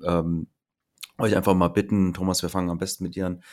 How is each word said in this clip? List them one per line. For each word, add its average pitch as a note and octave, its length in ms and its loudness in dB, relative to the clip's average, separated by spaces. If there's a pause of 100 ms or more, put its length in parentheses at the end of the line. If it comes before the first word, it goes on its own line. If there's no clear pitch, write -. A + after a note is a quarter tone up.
ähm, E2+ 440 0 (720)
euch G#2 180 2
einfach G2 180 2
mal F2 140 4
bitten, F#2+ 460 2
Thomas, F#2 280 -2
wir F2 60 -4
fangen F2+ 220 -2
am E2+ 80 -4
besten F#2 260 -6
mit F2 100 -8
dir F#2 120 -4
an, F2+ 160 -6 (100)